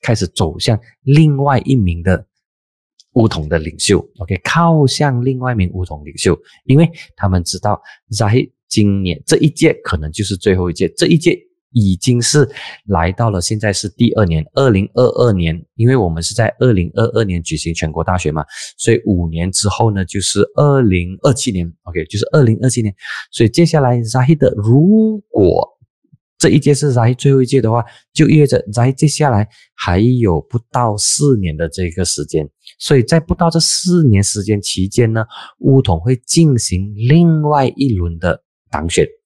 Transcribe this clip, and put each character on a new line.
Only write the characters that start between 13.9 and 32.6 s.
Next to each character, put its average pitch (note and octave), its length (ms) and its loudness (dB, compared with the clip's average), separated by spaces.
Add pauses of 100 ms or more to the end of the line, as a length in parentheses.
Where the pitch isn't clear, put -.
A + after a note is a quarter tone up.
二 G#2+ 140 2
年， D#2+ 180 0 (100)
二 C3+ 160 2
零 G2 240 0
二 B2+ 140 2
二 A#2+ 240 2
年， E2+ 300 -2 (120)
因 A#2 140 2
为 C3 80 4
我 G2 120 2
们 E2 140 -4
是 - 120 -8
在 A2 240 0
二 B2 140 4
零 F2+ 220 0
二 A2 140 0
二 A2+ 160 0
年 F2 180 -4
举 D#2+ 120 -8
行 E2 200 -6
全 D#2+ 160 -6
国 D#2+ 120 -6
大 F2+ 160 -2
选 D2+ 140 -2
嘛， D2+ 120 -4 (320)
所 - 160 0
以 G#2+ 140 2
五 F2 220 0
年 E2+ 240 -4
之 G#2 160 -2
后 A2+ 220 0
呢， G2 140 -2
就 G2+ 160 -8
是 G2+ 200 -4 (140)
二 C#3+ 260 2
零 F#2 420 0
二 C3+ 100 2
七 A#2 200 -4
年， F2 180 -4 (120)
OK， E2 240 -8
就 G#2 120 -10
是 - 140 -2
二 D#3 100 4
零 A2+ 200 2
二 B2+ 60 0
七 A#2+ 140 -2
年， G2+ 120 -4 (360)
所 - 140 0
以 A2 40 4
接 E3 160 2
下 D#3+ 160 2
来 B2 180 2
Zahid B2+ 580 0
如 G3 720 2
果 F2+ 400 2 (720)
这 - 100 2
一 - 100 4
届 C#3+ 160 2
是 C#3 180 -2
Zahid A#2+ 220 2
最 C#3 180 2
后 C3+ 80 4
一 B2 60 2
届 C3 160 2
的 A2 80 0
话， A#2 140 0 (280)
就 - 160 2
意 D#3 120 4
味 C#3+ 60 6
着 C3 240 0
Zahid A#2+ 240 0
接 D3+ 120 0
下 C#3+ 240 0
来 G#2+ 180 0 (260)
还 F2+ 240 -2
有 A2+ 440 2
不 - 160 -8 (120)
到 A#2 260 -2
四 C3+ 420 0
年 E2 180 -4
的 E2 120 -4
这 F2+ 220 -6
个 F#2 140 -4
时 - 220 -6
间， D#2 200 -4 (320)